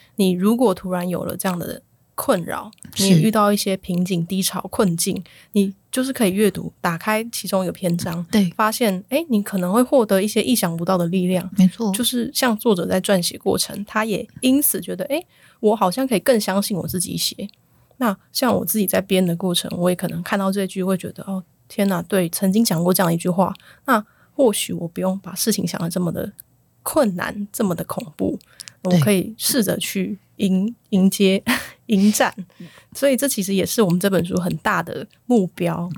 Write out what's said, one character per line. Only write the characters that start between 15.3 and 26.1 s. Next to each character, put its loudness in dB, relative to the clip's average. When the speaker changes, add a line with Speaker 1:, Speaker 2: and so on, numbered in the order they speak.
Speaker 1:
我 4
好 2
像 -2
可 0
以 2
更 4
相 0
信 -4
我 -4
自 -4
己 -6
写。 -6
那 0
像 0
我 -2
自 -2
己 2
在 0
编 2
的 0
过 -2
程， -4
我 2
也 2
可 -4
能 -6
看 -2
到 0
这 -2
句 -6
会 0
觉 -8
得， -18
哦， -6
天 0
哪， 0
对， 0
曾 0
经 4
讲 2
过 4
这 2
样 2
一 0
句 -4
话， 2
那 2
或 4
许 -4
我 -6
不 -8
用 -2
把 -14
事 0
情 0
想 -6
得 -2
这 -2
么 0